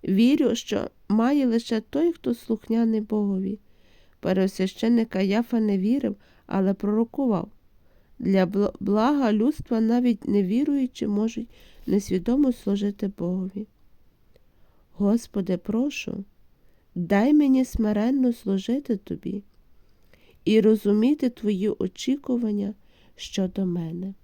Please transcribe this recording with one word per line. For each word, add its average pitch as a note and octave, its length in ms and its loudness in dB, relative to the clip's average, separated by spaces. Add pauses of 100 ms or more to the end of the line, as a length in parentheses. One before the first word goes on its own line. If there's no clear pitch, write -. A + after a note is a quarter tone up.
Вірю, A#3 500 4
що - 360 -4 (180)
має B3+ 380 2
лише A#3 340 0
той, E4 320 -2
хто B3 220 -4
слухняний A3+ 640 -2
Богові. G3+ 580 -2 (640)
Первосвященик G3 880 0
Каяфа G#3 520 0
не G3+ 180 0
вірив, G#3+ 380 0 (300)
але F#3+ 280 0
пророкував. A3 720 -2 (720)
Для F#3+ 280 2
бл-, G3 340 -2
блага A3 520 2
людства A3+ 480 0
навіть A#3 480 0
невіруючі B3+ 800 0
можуть A3 420 -2 (380)
несвідомо A#3 680 0
служити G3+ 680 -4
Богові. F#3+ 480 -6 (1300)
Господи, G3+ 640 -2
прошу, A3 680 -6 (720)
дай G3+ 400 2
мені C4 300 6
смиренно A#3 680 0
служити A3 640 -2
Тобі F#3+ 460 -8 (1040)
і A3 160 6
розуміти A3 680 4
Твої G#3 380 -2
очікування G#3+ 1040 -4 (420)
щодо F#3+ 500 -4
мене. F3 580 -6